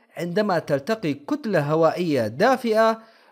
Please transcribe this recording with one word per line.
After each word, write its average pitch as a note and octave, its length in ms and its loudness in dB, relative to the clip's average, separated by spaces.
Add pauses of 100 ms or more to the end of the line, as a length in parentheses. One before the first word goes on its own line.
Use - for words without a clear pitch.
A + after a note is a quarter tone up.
(160)
عندما F3 420 -2
تلتقي D3+ 560 -2
كتلة A#3 460 -2
هوائية D#3 680 0
دافئة A3 760 2 (300)